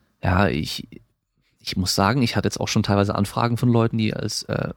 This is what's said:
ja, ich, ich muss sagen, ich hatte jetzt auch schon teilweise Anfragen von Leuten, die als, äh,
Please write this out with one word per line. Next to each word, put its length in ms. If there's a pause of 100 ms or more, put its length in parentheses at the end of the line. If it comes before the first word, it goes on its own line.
(240)
ja, 240
ich, 400 (720)
ich 180
muss 180
sagen, 260
ich 140
hatte 100
jetzt 140
auch 80
schon 160
teilweise 320
Anfragen 420
von 120
Leuten, 280
die 160
als, 300
äh, 340